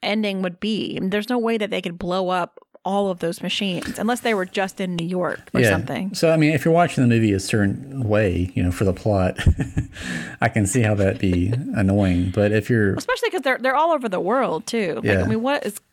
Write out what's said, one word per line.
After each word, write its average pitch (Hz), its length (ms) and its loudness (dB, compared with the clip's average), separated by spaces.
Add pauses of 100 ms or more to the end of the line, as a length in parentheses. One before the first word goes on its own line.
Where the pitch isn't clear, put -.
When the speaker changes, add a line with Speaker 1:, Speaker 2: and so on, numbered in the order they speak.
Speaker 1:
ending 208 380 -2
would 180 180 -6
be. 208 380 -2
I - 20 -6
mean, 190 120 -2
there's 208 180 -4
no 247 80 0
way 226 200 0
that 214 120 -4
they 185 120 -2
could 175 160 -8
blow 180 320 -2
up 180 300 -4 (240)
all 196 280 0
of 180 80 -6
those 170 240 -4
machines 180 560 -4
unless 240 220 -2
they 233 120 0
were 190 120 0
just 190 360 -4
in 185 140 -4
New 170 100 -4
York 175 480 -4
or - 80 2
Speaker 2:
Yeah. 117 80 6
Speaker 1:
something. 107 460 -2
Speaker 2:
So, 160 160 2
I 160 60 4
mean, 156 160 4
if 147 120 0
you're 165 80 4
watching 165 300 4
the 123 40 6
movie 113 240 4
a 95 80 2
certain 113 680 -2
way, 92 480 2
you 98 80 0
know, 90 80 2
for - 120 0
the 95 100 2
plot, 92 440 0 (540)
<laughs> - 500 -8
I 117 80 2
can 107 160 0
see 120 160 0
how 107 140 2
that'd 101 240 2
be 92 340 2 (100)
<laughs> 247 120 -6
annoying. 95 580 2
But 104 180 2
if 107 180 0
you're 107 260 2
Speaker 1:
Especially 494 340 -2
'cause 359 120 -4
they're, 262 180 0
they're 254 160 0
all 320 160 2
over 254 180 -2
the 185 100 -2
world, 185 460 0
too. 202 300 -2
Like, 113 100 -6
Speaker 2:
Yeah. - 180 2
Speaker 1:
I - 40 0
mean, 220 160 -2
what 277 220 -2
is 202 140 -8 (140)